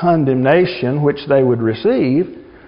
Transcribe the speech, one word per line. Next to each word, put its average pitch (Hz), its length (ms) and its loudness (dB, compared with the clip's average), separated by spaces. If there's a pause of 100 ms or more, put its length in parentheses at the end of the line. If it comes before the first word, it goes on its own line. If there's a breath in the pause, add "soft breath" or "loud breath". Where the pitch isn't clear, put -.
condemnation 147 1000 0
which 147 260 -2
they 135 140 2
would 123 180 0
receive, 139 800 -2 (300 loud breath)